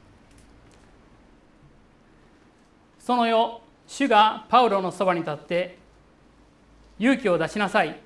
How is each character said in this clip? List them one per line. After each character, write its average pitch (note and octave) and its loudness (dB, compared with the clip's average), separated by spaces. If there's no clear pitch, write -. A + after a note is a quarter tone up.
「そ B3 -2
の A#3 2
夜、 A3+ 0
主 - -4
が A3 2
パ A#3+ 6
ウ A#3 4
ロ G3 0
の F3+ -6
そ G3 -2
ば F3+ 2
に E3+ -6
立 D#3 -6
っ C#3+ -8
て、 F3+ -6
勇 B3 2
気 G3 -2
を E3+ 2
出 D#3+ -2
し - -8
な G3 -2
さ G#3 2
い。 D3+ -4